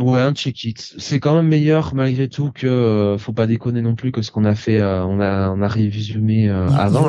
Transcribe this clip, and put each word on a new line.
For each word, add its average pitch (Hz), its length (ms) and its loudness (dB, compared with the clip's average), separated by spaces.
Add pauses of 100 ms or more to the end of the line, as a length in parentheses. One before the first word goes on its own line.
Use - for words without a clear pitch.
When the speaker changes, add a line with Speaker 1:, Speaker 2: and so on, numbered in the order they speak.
Speaker 1:
Ouais, 127 200 2
un 143 140 0
check-it. - 640 -8
C'est 147 220 -4
quand 147 160 2
même 165 120 2
meilleur, 156 460 2
malgré 131 340 0
tout, 143 240 -4
que, - 140 -4
euh, 110 520 2
faut 107 140 -10
pas 110 140 0
déconner 117 360 -2
non 117 120 0
plus, 127 180 -4
que 113 100 -4
ce 107 100 -8
qu'on 110 120 0
a 107 120 4
fait, 110 240 0
euh, 95 240 0
on 98 160 0
a, 98 300 0
on 95 120 -2
a 101 60 0
résumé, 107 800 0
euh, 95 180 0
Speaker 2:
Evil 139 120 2
Speaker 1:
avant, - 300 2